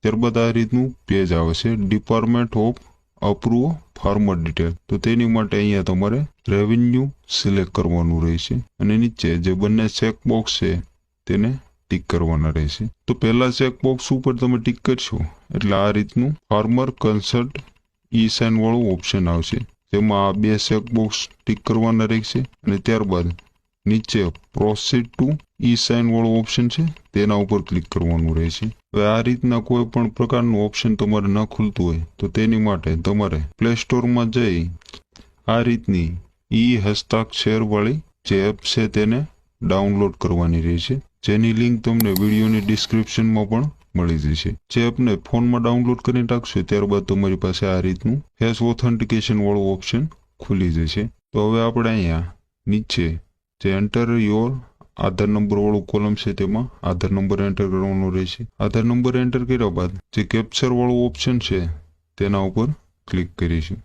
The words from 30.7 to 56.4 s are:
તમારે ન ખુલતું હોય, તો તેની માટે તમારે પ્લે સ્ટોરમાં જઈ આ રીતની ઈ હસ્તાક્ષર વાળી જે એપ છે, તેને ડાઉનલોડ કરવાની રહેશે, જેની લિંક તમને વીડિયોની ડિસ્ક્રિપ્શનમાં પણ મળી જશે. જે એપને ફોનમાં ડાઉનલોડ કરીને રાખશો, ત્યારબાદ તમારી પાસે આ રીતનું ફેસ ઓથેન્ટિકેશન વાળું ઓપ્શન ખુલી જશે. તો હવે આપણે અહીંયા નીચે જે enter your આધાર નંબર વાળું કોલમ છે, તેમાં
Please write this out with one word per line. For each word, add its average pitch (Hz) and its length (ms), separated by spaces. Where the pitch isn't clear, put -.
તમારે 104 320
ન 104 180
ખુલતું 104 420
હોય, 82 200
તો 98 100
તેની 110 280
માટે 98 400
તમારે 95 440
પ્લે 117 160
સ્ટોરમાં 120 560
જઈ 95 400
આ 113 140
રીતની 107 500
ઈ 120 240
હસ્તાક્ષર 110 840
વાળી 107 400
જે 98 200
એપ 104 120
છે, - 280
તેને 110 380
ડાઉનલોડ 98 580
કરવાની 85 400
રહેશે, 85 420
જેની 113 260
લિંક 117 320
તમને 113 260
વીડિયોની 107 500
ડિસ્ક્રિપ્શનમાં 107 880
પણ 123 220
મળી 85 220
જશે. 73 380
જે 117 160
એપને 120 300
ફોનમાં 120 460
ડાઉનલોડ 120 340
કરીને 123 340
રાખશો, 117 320
ત્યારબાદ 101 400
તમારી 98 340
પાસે 92 300
આ 92 140
રીતનું 101 440
ફેસ 113 240
ઓથેન્ટિકેશન 113 760
વાળું 101 340
ઓપ્શન 117 340
ખુલી 92 300
જશે. 82 340
તો 104 180
હવે 113 100
આપણે 117 300
અહીંયા 85 440
નીચે 90 540
જે 95 140
enter 117 400
your 113 420
આધાર 98 320
નંબર 104 300
વાળું 104 280
કોલમ 104 280
છે, 104 180
તેમાં 104 540